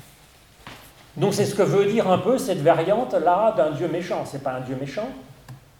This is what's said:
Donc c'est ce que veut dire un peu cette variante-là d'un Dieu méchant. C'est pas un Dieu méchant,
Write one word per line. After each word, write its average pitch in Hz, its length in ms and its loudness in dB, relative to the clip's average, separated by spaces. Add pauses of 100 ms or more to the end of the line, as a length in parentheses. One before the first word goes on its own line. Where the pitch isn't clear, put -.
(1160)
Donc 185 180 2
c'est 214 100 0
ce - 120 -4
que 208 60 2
veut 185 240 4
dire 208 220 2
un 180 100 4
peu 247 200 2
cette 180 240 -2
variante-là 180 960 2
d'un 156 160 2
Dieu 160 160 -4
méchant. 180 360 -4
C'est 139 200 -12
pas 131 80 -4
un 127 80 -6
Dieu 127 200 -8
méchant, 208 280 -6 (720)